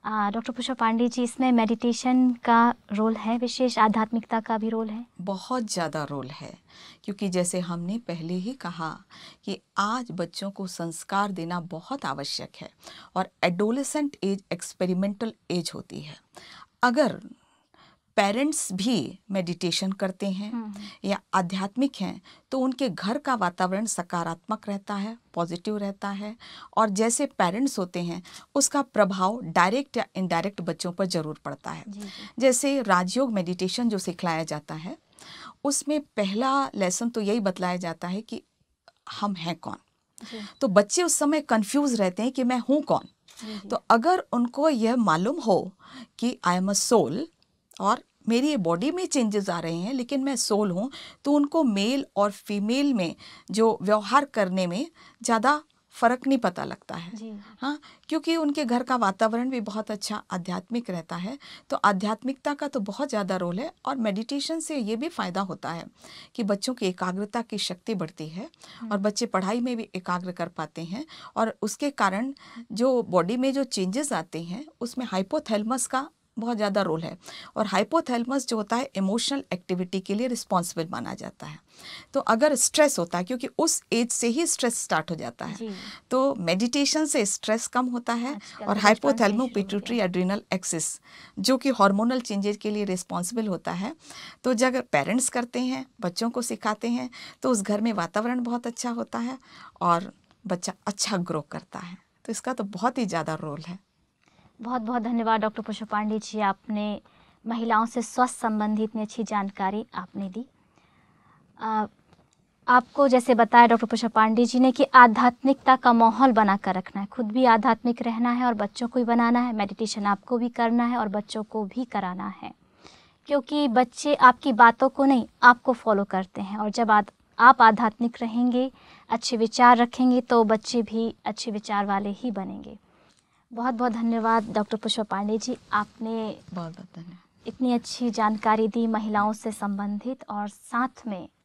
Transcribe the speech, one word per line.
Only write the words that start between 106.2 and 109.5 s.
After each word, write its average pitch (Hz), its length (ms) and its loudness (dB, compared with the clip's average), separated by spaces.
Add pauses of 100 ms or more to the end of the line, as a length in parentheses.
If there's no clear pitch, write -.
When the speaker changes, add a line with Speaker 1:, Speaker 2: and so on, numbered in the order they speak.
Speaker 1:
आपने 208 640 -2 (460)
महिलाओं 226 380 0
से 233 160 -4
स्वास्थ्य 247 380 0
संबंधी 214 440 0
इतनी 220 180 -4
अच्छी 214 220 -6
जानकारी 202 640 -4 (100)